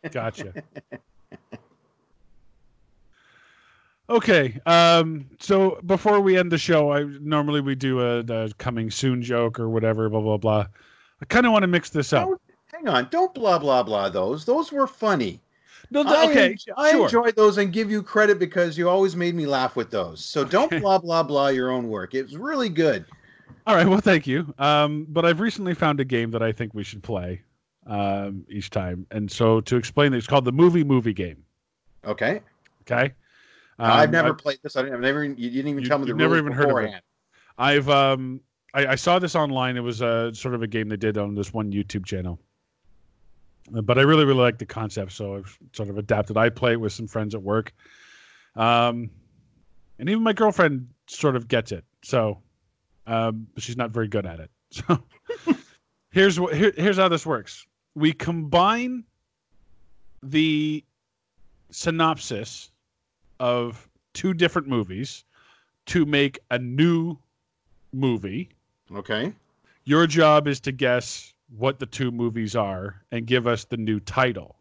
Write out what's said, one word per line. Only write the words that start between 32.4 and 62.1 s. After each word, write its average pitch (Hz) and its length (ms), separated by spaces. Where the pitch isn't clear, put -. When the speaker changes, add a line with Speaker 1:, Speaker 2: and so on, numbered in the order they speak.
Speaker 1:
Okay. 123 320
Speaker 2:
Now, 117 160
I've 151 140
Speaker 1:
Um, 151 40
Speaker 2:
never 160 160
Speaker 1:
I 156 40
Speaker 2:
played 143 300
this. 143 140
I 131 60
didn't, 135 120
I've 120 60
never, 139 240
you 143 100
didn't 135 180
even 143 140
Speaker 1:
You, 123 60
Speaker 2:
tell 143 100
me 139 60
the - 40
Speaker 1:
you've 135 80
never 160 180
Speaker 2:
rules 165 80
Speaker 1:
even 143 100
heard 135 120
of 139 60
it. - 40
Speaker 2:
beforehand. 104 280
Speaker 1:
I've, 139 300
um, 135 520
I, 139 160
I 135 60
saw 175 240
this 180 160
online. 131 420
It 123 40
was 120 200
a, 117 320
sort 123 220
of 113 80
a 110 60
game 110 200
they 107 80
did 107 220
on 101 160
this 101 180
one 104 200
YouTube 101 340
channel. 90 320
Uh, 113 40
but 123 180
I 135 40
really, 156 220
really 135 180
like 117 160
the 104 80
concept, 104 440
so 98 280
I've 95 200
sort 104 160
of 101 100
adapted. 104 380
I 113 140
play 120 240
it 117 60
with 107 120
some 113 160
friends 107 260
at 104 80
work. 104 300
Um, 117 560
and 139 100
even 220 140
my 220 120
girlfriend 165 520
sort 143 260
of 117 140
gets 117 240
it. 85 100
So, 110 340
um, 113 460
but 113 100
she's 120 120
not 120 140
very 113 160
good 101 200
at 82 120
it. 80 120
<laughs> - 0
So - 320
Speaker 2:
<laughs> - 640
Speaker 1:
here's 190 240
wh-, 175 180
here, 196 220
here's 185 220
how 190 100
this 165 180
works. 120 400
We 156 160
combine 185 880
the 151 640
synopsis 160 1000